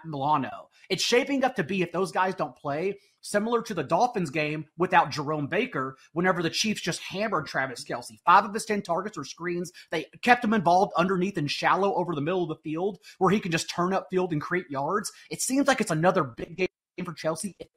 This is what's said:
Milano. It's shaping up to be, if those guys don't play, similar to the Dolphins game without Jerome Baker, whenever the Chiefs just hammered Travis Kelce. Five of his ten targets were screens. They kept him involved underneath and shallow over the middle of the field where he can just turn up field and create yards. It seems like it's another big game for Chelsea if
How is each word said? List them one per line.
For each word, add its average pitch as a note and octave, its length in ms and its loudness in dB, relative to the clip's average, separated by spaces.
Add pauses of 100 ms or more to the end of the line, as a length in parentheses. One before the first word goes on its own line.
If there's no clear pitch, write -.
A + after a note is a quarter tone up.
Milano. C3+ 640 -2 (200)
It's F3+ 140 -2
shaping C4+ 400 2
up C4 120 0
to F#3+ 80 0
be, F3+ 180 -2
if E3+ 100 -2
those F3 200 -2
guys F#3+ 240 0
don't D3 200 -6
play, E3 440 -4 (220)
similar A3+ 420 0
to A3+ 100 -8
the E3 100 -2
Dolphins F3 460 0
game D3+ 360 -2 (120)
without F3 320 6
Jerome C#3+ 380 -2
Baker, D#3 500 -2 (160)
whenever F3 300 2
the E3 60 0
Chiefs G#3 320 -2
just - 200 -4
hammered F#3 460 -4
Travis C3+ 360 -4
Kelce. A#2+ 420 -10
Five F#3+ 200 8
of G3+ 80 -8
his A3 120 -6
ten G3+ 160 -2
targets F3+ 360 -4
were C#3+ 80 -8
screens. E3+ 460 -6 (180)
They E3+ 160 -4 (160)
kept B3 220 4
him A3 100 2
involved F#3 420 4
underneath F#3 420 2
and D3 120 -2
shallow F3 460 2
over E3+ 180 -2
the D3 80 -4
middle F3 220 -2
of D#3+ 60 -4
the D3+ 140 -8
field F3 360 -4 (180)
where F#3 140 4
he G#3 80 4
can F3+ 120 -4
just D#3+ 180 -2
turn F3+ 240 0
up F#3 180 -2
field F3+ 220 0
and D3 80 0
create F3+ 280 -4
yards. D3+ 420 -4 (180)
It D#3 120 -8
seems C4+ 260 2
like B3+ 140 4
it's G3+ 100 -2
another E3+ 320 4
big C3+ 340 -10
game F#3 100 0 (360)
for E3+ 100 -8
Chelsea D#3+ 460 -6
if - 180 -16